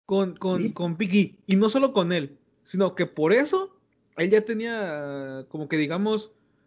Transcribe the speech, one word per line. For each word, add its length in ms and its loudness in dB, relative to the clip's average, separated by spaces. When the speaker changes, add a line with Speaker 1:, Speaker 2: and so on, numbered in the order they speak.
Speaker 1:
con, 300 0
con, 260 -2
Speaker 2:
Sí. 100 -2
Speaker 1:
con 240 -4
Big 180 0
E, 300 2
y 100 2
no 140 4
solo 240 2
con 180 2
él, 280 -4
sino 320 0
que 100 -2
por 260 0
eso 480 0
él 140 2
ya 120 4
tenía, 1080 -6
como 200 -10
que 80 0
digamos, 540 -2